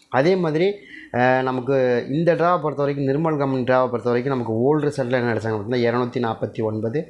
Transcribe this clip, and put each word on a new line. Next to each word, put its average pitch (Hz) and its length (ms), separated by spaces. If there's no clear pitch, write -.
அதே 147 240
மாதிரி, 170 320
அஹ், 127 280
நமக்கு 131 340
இந்த 165 240
டிராவை 170 260
பொறுத்த 143 220
வரைக்கும், 143 280
நிர்மல் 156 300
கம்பெனி 131 240
டிராவை 127 240
பொறுத்த 117 220
வரைக்கும் 123 260
நமக்கு 113 240
ஓல்டு 143 260
ரிசல்ட்ல 131 340
என்ன 120 140
அடிச்சாங்க 110 240
அப்படின்னா, 117 260
இருநூத்தி 120 380
நாற்பத்தி 113 420
ஒன்பது, 110 460